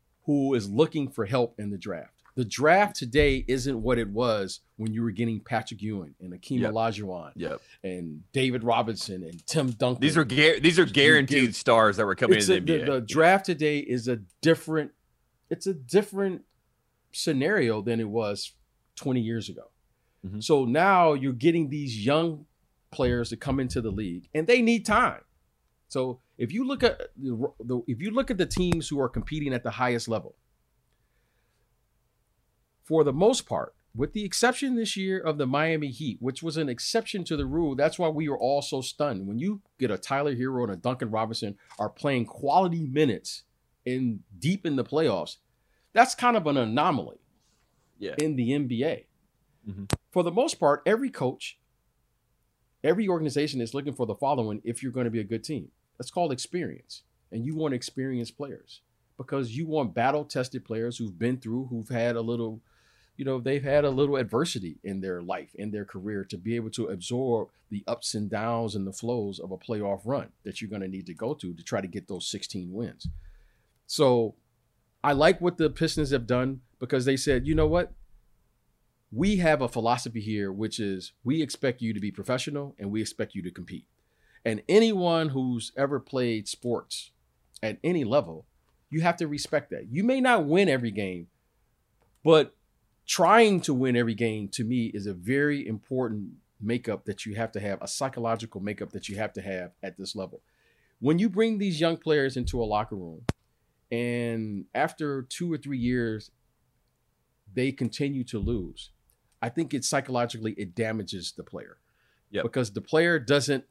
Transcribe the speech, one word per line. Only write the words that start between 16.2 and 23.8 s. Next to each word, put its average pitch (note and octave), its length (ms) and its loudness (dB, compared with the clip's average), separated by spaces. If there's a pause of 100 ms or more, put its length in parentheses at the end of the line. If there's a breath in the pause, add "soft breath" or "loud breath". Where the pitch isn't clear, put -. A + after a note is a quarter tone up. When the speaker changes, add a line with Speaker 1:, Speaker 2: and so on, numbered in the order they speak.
Speaker 1:
scenario C#3 680 2
than A#2 180 0
it A2 100 -2
was G#2 420 -2 (440)
twenty B2+ 260 0
years A2+ 280 -4
ago. - 220 -16 (520)
Speaker 2:
Mm-hmm. G2+ 180 -8
Speaker 1:
So C3+ 240 4
now E3+ 480 6
you're C3+ 200 0
getting D#3 360 2
these B2+ 360 -6
young D3+ 400 2 (460)
players B2 380 0
to A#2 80 -6
come C#3 220 -2
into B2+ 220 -2